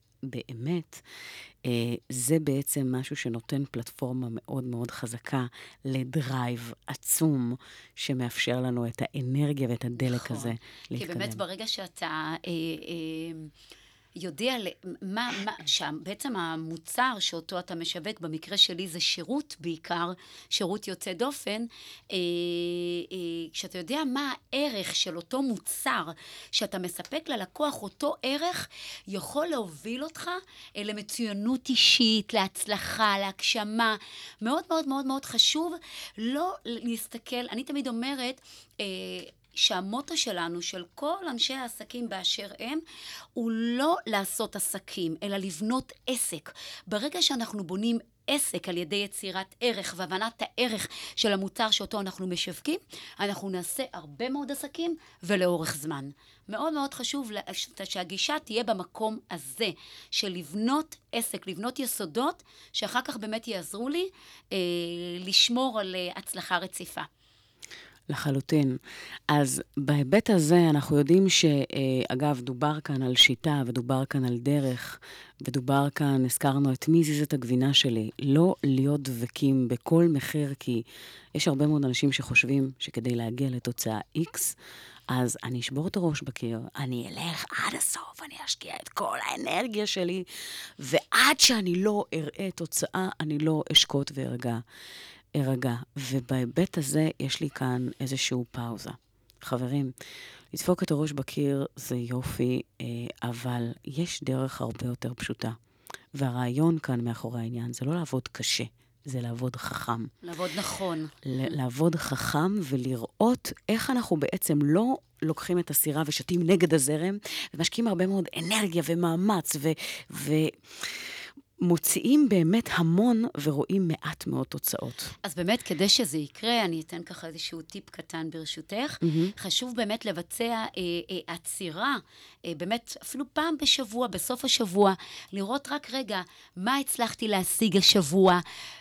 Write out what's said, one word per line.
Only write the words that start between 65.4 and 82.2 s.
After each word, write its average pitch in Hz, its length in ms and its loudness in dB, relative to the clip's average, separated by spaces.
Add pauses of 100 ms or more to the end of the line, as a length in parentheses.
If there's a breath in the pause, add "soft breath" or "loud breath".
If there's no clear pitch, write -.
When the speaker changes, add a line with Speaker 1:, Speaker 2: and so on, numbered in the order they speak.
Speaker 2:
על, 190 160 -4
אה, 180 200 -4
הצלחה 190 420 -2
רציפה. 175 440 -6 (1080 loud breath)
Speaker 1:
לחלוטין. 139 680 2 (500 loud breath)
אז 143 340 4 (160)
בהיבט 143 520 4
הזה 170 400 8
אנחנו 147 280 4
יודעים 175 320 8
ש-, - 160 6
אה, 147 160 6 (480)
אגב, 139 320 2
דובר 139 380 0
כאן 139 220 -2
על 127 140 2
שיטה, 139 500 6
ודובר 127 400 0
כאן 135 200 0
על 120 120 0
דרך, 135 640 0 (420 loud breath)
ודובר 139 540 2
כאן, 135 300 4
הזכרנו 139 480 4
את - 140 -2
מי 165 120 8
הזיז 151 220 4
את 151 120 0
הגבינה 127 400 2
שלי. 113 360 4 (120)
לא 151 420 6
להיות 139 380 4
דבקים 131 640 2
בכל 165 420 6
מחיר, 143 500 0
כי 117 220 0 (540 loud breath)
יש 151 120 2
הרבה 147 200 4
מאוד 151 180 4
אנשים 131 260 4
שחושבים 131 680 2